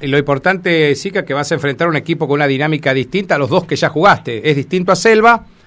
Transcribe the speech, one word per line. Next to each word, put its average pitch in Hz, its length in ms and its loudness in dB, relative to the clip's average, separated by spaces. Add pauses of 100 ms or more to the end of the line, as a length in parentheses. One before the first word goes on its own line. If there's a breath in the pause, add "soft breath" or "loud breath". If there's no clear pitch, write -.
Lo 139 160 0
importante, 156 800 0
Sica, 185 300 -6
que 139 80 -6
vas 143 180 -2
a 170 40 0
enfrentar 143 320 -2
un 160 80 -2
equipo 160 320 -4
con 143 80 0
una 147 120 0
dinámica 147 460 0
distinta 180 420 -2
a - 40 -2
los 135 100 -2
dos 180 160 0
que 147 120 -4
ya 160 120 0
jugaste. 139 600 0
Es 147 80 2
distinto 185 340 -2
a 180 40 4
Selva, 226 500 4 (220 soft breath)